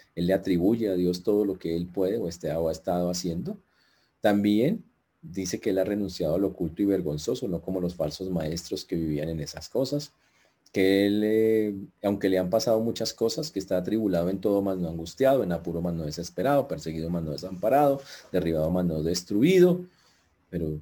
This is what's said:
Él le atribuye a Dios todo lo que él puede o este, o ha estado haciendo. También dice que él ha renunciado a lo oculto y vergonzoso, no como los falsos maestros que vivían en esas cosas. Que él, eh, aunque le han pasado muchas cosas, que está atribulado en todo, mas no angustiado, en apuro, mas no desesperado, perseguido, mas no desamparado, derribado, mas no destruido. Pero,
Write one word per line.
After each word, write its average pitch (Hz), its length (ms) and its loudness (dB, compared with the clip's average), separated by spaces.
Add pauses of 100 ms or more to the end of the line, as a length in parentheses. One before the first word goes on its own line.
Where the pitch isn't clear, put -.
(140)
Él 87 140 0
le 95 40 4
atribuye 98 560 2
a 92 60 0
Dios 90 280 0
todo 104 220 2
lo 95 140 -2
que 82 180 -4
él 87 100 -4
puede 95 300 0
o 101 100 -4
este, 85 260 -6
o 82 180 0
ha - 20 -2
estado 87 380 -2
haciendo. 87 480 -6 (640)
También 104 600 2 (380)
dice 92 400 -6
que 107 100 -2
él 92 80 2
ha 92 60 2
renunciado 90 520 -2
a - 20 0
lo 98 100 2
oculto 85 320 -4
y 101 60 2
vergonzoso, 92 640 -2
no 85 120 -4
como 92 220 -4
los 87 120 -4
falsos 80 360 -4
maestros 85 560 -4
que 87 100 -4
vivían 78 320 -2
en 82 120 -4
esas - 280 -12
cosas. 143 460 -4 (580)
Que 98 320 4
él, 104 200 2
eh, 110 500 2 (300)
aunque 101 240 0
le 95 100 4
han 90 100 0
pasado 110 300 2
muchas 113 340 -2
cosas, 120 380 -2
que - 80 -6
está 95 180 -2
atribulado 92 540 0
en 95 100 -2
todo, 101 220 2
mas 95 160 -2
no 87 100 -2
angustiado, 113 540 2
en 90 80 -2
apuro, 85 320 -4
mas 87 120 -2
no 80 100 -4
desesperado, 95 640 -2
perseguido, 80 420 -6
mas 85 140 -2
no 76 80 -4
desamparado, 120 680 2 (300)
derribado, 82 400 0
mas 90 140 2
no 78 180 0
destruido. 175 840 4 (640)
Pero, 78 340 -4